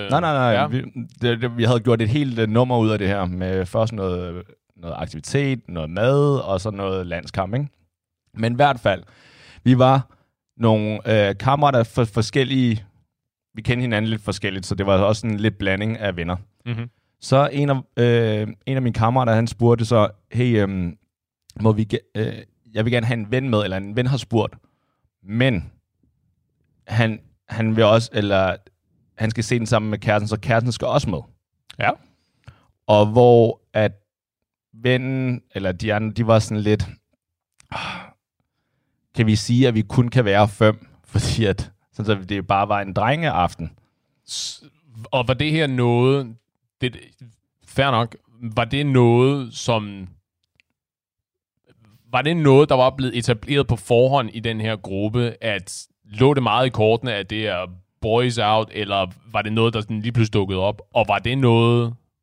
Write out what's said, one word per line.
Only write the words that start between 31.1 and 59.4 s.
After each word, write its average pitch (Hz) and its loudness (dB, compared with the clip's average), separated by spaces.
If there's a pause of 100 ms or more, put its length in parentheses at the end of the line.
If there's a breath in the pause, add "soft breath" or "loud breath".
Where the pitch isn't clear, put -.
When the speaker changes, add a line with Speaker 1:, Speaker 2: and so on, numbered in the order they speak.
Speaker 1:
Ja. - 0 (1000 soft breath)
Speaker 2:
Og 104 6
hvor 117 6 (120)
at 104 0 (840)
vennen, 127 -2 (140)
eller 95 -2
de 104 -4
andre, 107 -2
de 117 -2
var 113 6
sådan 107 -2
lidt, 107 0 (840)
"Ah, - -10 (1400 loud breath)
kan 117 2
vi 107 4
sige, 123 2
at 120 2
vi 110 2
kun 120 0
kan 120 2
være 104 4
fem?" 107 0
<laughs> - -20
Fordi - 0
at, 98 -2 (220)
sådan 104 -2
så 92 -14
det 98 -6
bare 101 0
var 101 0
en 95 -8
drengeaften. 104 -2 (560)
Speaker 1:
S-, - -12 (480)
og 123 -2
var 131 0
det 147 -2
her 156 0
noget, 123 0 (460)
det, 123 -6 (680)
fair 135 0
nok, 117 -2 (260)
var 117 -4
det 135 -2
noget, 127 4
som, 104 -4 (2000)
var 123 2
det 160 0
noget, 147 8
der 147 4
var 127 6
blevet 131 -4
etableret 127 -2
på 123 0
forhånd 123 2
i 113 -10
den 110 -6
her 110 -2
gruppe, 104 -4
at 101 -6 (180)
lå 113 2
det 135 0
meget 117 2
i - -2
kortene, 113 0
at 98 -6
det 107 -4
er 92 -4 (340)
boys 117 0
out, 110 0
eller 98 -2 (240)
var 107 -2